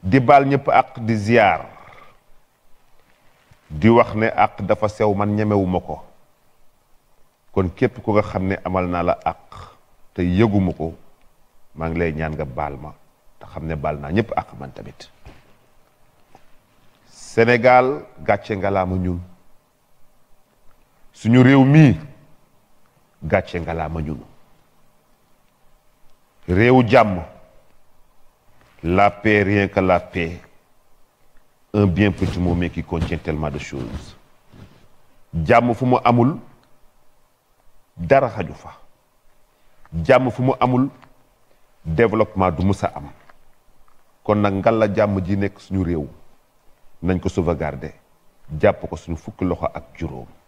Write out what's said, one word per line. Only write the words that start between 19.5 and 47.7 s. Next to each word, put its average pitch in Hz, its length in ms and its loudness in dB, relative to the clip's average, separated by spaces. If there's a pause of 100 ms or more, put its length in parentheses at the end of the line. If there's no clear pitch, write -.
Suñu 123 300 4
réew 135 220 8
mii, 143 320 6 (1300)
gàcce - 380 -4
ngalaama 82 420 -8
ñun. 73 160 -8 (2250)
Réewu 120 400 4
jàmm. 104 340 4 (1600)
La 92 280 2
paix, 104 320 0
rien 98 260 0
que 101 120 -2
la 92 200 2
paix. 85 400 -8 (1300)
Un 104 140 4
bien 98 260 2
petit - 260 -4
mot, 87 160 0
mais 87 160 -4
qui 80 140 -10
contient 82 340 -6
tellement 76 320 -6
de 69 80 -10
choses. 69 560 -12 (1300)
Jàmm 120 300 4
fu 131 120 -4
mu 123 180 2
amul, 120 320 2 (1600)
dara 127 320 2
xaju 98 260 -8
fa. - 200 -20 (1300)
Jàmm 131 260 4
fu - 120 -6
mu 127 180 0
amul, 127 280 0 (960)
développement 95 680 0
du 87 140 -4
mus 98 200 -2
a - 100 -4
am. 71 140 -14 (1120)
Kon 107 140 0
nag, 101 180 0
ngal 113 240 2
la 110 160 2
jàmm 104 300 0
ji 101 120 -4
nekk 98 240 -6
suñu 95 240 -4
réew, 82 220 -4 (960)
nañ 90 180 -2
ko 98 80 -6
sauvegarder, 78 640 -4 (680)